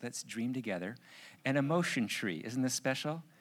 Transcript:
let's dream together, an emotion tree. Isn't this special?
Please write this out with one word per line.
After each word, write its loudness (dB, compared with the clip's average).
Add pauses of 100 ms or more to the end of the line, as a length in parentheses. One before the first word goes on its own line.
let's -6
dream -2
together, -2 (480)
an 2
emotion 4
tree. -2
Isn't 0
this 2
special? 0 (160)